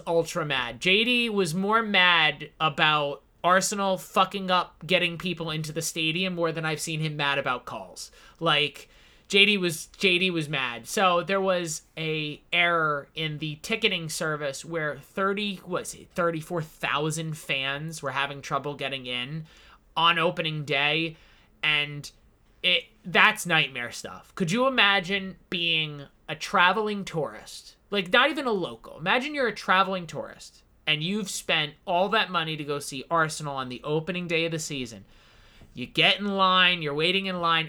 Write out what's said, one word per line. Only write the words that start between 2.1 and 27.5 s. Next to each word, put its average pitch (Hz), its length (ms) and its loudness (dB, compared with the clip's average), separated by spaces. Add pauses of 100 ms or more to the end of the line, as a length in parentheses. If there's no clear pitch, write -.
about 151 600 2 (200)
Arsenal 190 560 2
fucking 185 520 0
up 180 360 0
getting 170 320 2
people 165 320 -4
into 156 220 -4
the 151 100 -4
stadium 170 520 -2
more 170 180 0
than 160 120 -6
I've 156 160 -2
seen 160 200 -4
him 156 160 -4
mad 143 220 0
about 131 260 -2
calls. 92 480 -14 (260)
Like, 147 500 0 (380)
J 196 200 6
D 208 120 4
was, 170 280 -2 (120)
J 180 200 2
D 185 120 2
was 160 180 -2
mad. 123 380 -6
So 180 380 2
there 196 160 0
was 180 420 -2 (140)
a 156 440 -6 (120)
error 165 640 2
in 156 220 -6
the 151 240 -6
ticketing 196 460 -2
service 151 560 -4
where 156 340 -4
thirty, 196 680 -2
what 170 180 -4
is - 120 -10
it, - 200 -20
thirty-four 170 480 0
thousand 156 760 -2
fans 143 640 -4
were 135 120 -4
having 139 300 -4
trouble 143 320 -4
getting 135 320 -6
in 127 380 -6 (520)
on 170 200 6
opening 165 480 0
day, 147 520 0 (440)
and 147 520 -2 (500)
it, 180 220 2 (200)
that's 208 400 4
nightmare 135 460 0
stuff. - 460 -14
Could 175 160 0
you 254 160 2
imagine 196 640 0 (160)
being 160 520 -2 (260)
a 156 80 -8
traveling 196 680 2
tourist? 120 680 -8 (160)